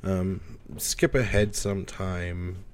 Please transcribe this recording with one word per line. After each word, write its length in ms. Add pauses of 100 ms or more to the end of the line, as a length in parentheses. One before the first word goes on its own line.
Um, 560 (180)
skip 380
ahead 400
sometime 1200